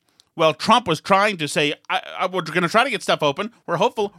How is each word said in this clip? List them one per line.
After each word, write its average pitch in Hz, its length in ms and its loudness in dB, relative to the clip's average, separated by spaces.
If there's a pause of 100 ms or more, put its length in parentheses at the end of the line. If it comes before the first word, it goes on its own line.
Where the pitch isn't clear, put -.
(360)
Well, 160 200 2
Trump 233 320 2
was 160 120 -2
trying 202 380 2
to 151 100 -6
say, 151 280 -2 (120)
"I, 180 140 -4 (200)
I, 180 40 -2
we're 180 160 -4
gonna 170 260 -2
try 220 160 4
to 277 60 -2
get 202 140 -6
stuff 175 180 0
open. 160 320 -2 (140)
We're 170 100 -4
hopeful. 208 420 0